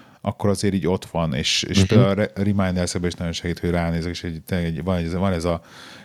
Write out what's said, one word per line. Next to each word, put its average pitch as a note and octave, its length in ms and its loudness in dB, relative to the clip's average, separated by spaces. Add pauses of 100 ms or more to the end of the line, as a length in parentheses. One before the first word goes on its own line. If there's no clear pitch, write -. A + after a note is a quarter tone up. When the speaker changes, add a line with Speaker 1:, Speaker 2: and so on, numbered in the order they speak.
(200)
Speaker 1:
akkor G2+ 300 -2
azért G2 240 0
így E2+ 120 0
ott F#2 180 0
van, D#2+ 300 -2
és, - 280 0
és G2 160 0
Speaker 2:
Mhm. F#2+ 80 6
Speaker 1:
például G2 240 6
a G2 40 0
re-, G#2 200 0
Reminders-ekben F#2 760 0
is - 60 -6
nagyon E2+ 160 -4
segít, E2+ 260 -4
hogy F2 120 0
ránézek, E2+ 400 0
és - 140 -8
egy, D#2+ 220 -6
tényleg F2 200 -2
egy, E2 180 -4
van, F#2 120 2
egy, E2 160 -2
van F#2 200 0
ez E2 120 -2
a E2+ 160 0 (440)